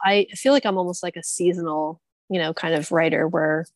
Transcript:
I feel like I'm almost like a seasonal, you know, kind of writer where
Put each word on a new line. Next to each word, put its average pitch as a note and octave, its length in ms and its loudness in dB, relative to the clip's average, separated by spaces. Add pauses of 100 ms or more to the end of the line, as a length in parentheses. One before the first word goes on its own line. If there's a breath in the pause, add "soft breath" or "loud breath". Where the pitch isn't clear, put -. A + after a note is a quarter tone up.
I G3 300 4
feel C4+ 200 4
like C4+ 120 4
I'm G3 120 0
almost F3+ 240 -4
like F3 140 -8
a E3 80 -12
seasonal, E3 760 -2 (280)
you F#3 100 -2
know, D#3+ 140 -2
kind E3 220 -2
of D3+ 160 -4
writer D#3+ 360 2
where D#3+ 380 -2 (100)